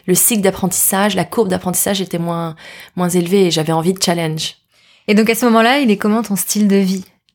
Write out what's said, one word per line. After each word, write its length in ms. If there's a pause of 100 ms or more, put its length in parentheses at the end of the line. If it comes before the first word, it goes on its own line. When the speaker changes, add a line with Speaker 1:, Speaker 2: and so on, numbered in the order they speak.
Speaker 1:
Le 80
cycle 260
d'apprentissage, 760
la 100
courbe 220
d'apprentissage 540
était 180
moins, 360 (400)
moins 140
élevée 380
et 40
j'avais 220
envie 200
de 80
challenge. 540 (520)
Speaker 2:
Et 80
donc 160
à 40
ce 100
moment-là, 340
il 100
est 80
comment 240
ton 140
style 320
de 80
vie ? 280 (320)